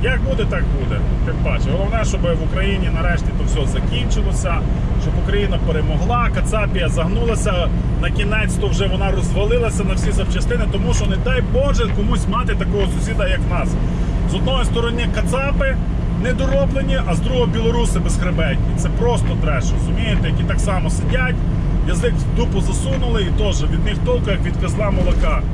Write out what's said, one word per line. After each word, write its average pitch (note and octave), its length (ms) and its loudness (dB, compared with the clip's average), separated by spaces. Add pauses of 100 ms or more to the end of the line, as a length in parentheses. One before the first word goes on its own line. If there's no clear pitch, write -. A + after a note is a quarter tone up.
Як B3 180 0
буде, G#3 280 0
так F3+ 140 0 (140)
буде, E3 220 -2 (260)
тим E3 80 -2 (100)
паче. E3 280 0
Головне, - 320 0
щоб - 160 0
в E3 300 0
Україні F#3 440 0
нарешті E3+ 320 0 (120)
то - 60 0
все - 280 0
закінчилося, - 800 0 (480)
щоб - 120 -2 (100)
Україна G3+ 420 0
перемогла, E3+ 680 0
Кацапія F#3 540 0
загнулася, F3+ 800 0 (340)
на F3 80 0
кінець F#3 440 0
то G3+ 140 0
вже F#3 180 0
вона F#3+ 240 0
розвалилася D#3+ 760 0
на - 100 0
всі - 180 0
запчастини, - 600 0
тому E3+ 220 0
що, - 120 2
не F#3 100 0
дай F3 260 0 (100)
Боже, A#3+ 440 2
комусь - 320 0
мати - 260 0
такого - 320 0 (120)
сусіда, G#3 300 0
як F#3 200 0
в - 20 0
нас. - 180 0 (600)
З F3 40 0
одної - 300 0
сторони A#3 500 0
кацапи F3+ 640 0 (460)
недороблені, C4+ 840 0
а - 80 0
з - 60 0
другого - 260 0
білоруси A3+ 520 0
безхребетні. E3 800 0
Це - 120 0
просто A#3+ 400 0 (140)
треш, - 220 0 (140)
розумієте, - 500 0
які - 140 0
так - 180 0
само F#3 300 0
сидять, - 440 0 (540)
язик - 260 0
в - 220 0
дупу A#3 240 0
засунули B3 640 0
і - 200 0
теж - 200 2
від - 220 0
них G#3 140 0
толку, A#3+ 320 0
як - 120 0
від - 140 -2
козла G3+ 340 0
молока. F3+ 520 2 (120)